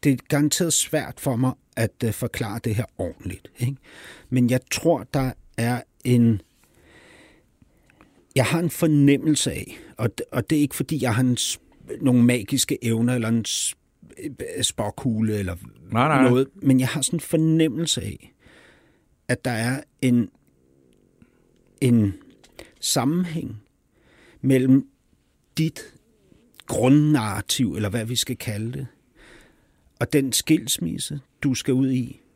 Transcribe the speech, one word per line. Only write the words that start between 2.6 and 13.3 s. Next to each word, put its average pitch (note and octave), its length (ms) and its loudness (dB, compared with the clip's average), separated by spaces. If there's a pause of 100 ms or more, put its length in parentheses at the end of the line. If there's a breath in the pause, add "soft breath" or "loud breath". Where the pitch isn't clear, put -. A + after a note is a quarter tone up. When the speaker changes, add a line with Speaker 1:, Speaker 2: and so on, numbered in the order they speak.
Speaker 1:
det A2 120 -2
her A2 100 -2 (120)
ordentligt, - 600 -10
ikke? C3 180 -4 (520 loud breath)
Men B2 200 2
jeg B2+ 100 2 (120)
tror, D#3+ 320 0 (100)
der C3 180 0 (260)
er A#2+ 240 -2 (240)
en, A#2 360 4 (1900 soft breath)
jeg B2 100 4
har E3 140 0
en E3+ 100 0
fornemmelse D3 800 4
af, - 260 -10 (200 loud breath)
og A2+ 120 -2 (120)
d-, - 100 -8
og - 180 -4
det D#3 80 2
er D3 40 2
ikke, C#3+ 140 0
fordi - 260 -4
jeg A#2 140 0
har B2 80 2
en B2 140 2 (640)
nogle B2 220 4
magiske B2 600 0
evner A#2 320 0
eller A2+ 140 -2
en A2+ 160 0